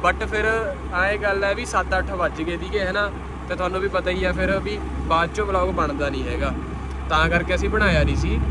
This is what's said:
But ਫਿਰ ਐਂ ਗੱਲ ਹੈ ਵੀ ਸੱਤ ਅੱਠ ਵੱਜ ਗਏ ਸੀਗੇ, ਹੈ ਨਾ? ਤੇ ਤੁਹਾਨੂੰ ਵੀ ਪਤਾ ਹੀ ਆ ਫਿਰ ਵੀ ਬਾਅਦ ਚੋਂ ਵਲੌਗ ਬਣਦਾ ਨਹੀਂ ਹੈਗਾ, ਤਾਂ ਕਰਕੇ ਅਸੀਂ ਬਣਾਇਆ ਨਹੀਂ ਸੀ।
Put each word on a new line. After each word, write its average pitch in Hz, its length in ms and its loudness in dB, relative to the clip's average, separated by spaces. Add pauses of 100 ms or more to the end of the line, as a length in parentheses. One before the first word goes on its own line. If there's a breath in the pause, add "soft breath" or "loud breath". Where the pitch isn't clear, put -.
But 185 220 2
ਫਿਰ 214 180 0 (500)
ਐਂ 196 240 2
ਗੱਲ 196 260 0
ਹੈ 202 100 2
ਵੀ 240 100 -4
ਸੱਤ 190 220 0 (120)
ਅੱਠ 185 120 -2
ਵੱਜ 160 320 -2
ਗਏ 170 160 -2
ਸੀਗੇ, 185 220 -2
ਹੈ 185 120 -2
ਨਾ? 202 180 0 (380)
ਤੇ 180 60 -4
ਤੁਹਾਨੂੰ 180 260 -2
ਵੀ 196 80 0
ਪਤਾ 180 220 0
ਹੀ 185 140 0
ਆ 180 80 2
ਫਿਰ 190 260 2
ਵੀ 202 200 -4 (280)
ਬਾਅਦ 165 280 2
ਚੋਂ 208 120 0
ਵਲੌਗ 185 220 2
ਬਣਦਾ 143 400 0
ਨਹੀਂ 131 160 -2
ਹੈਗਾ, 127 300 -2 (540)
ਤਾਂ 160 200 4
ਕਰਕੇ 170 260 0
ਅਸੀਂ 185 140 0
ਬਣਾਇਆ 185 340 4
ਨਹੀਂ 143 140 2
ਸੀ। - 240 2 (100)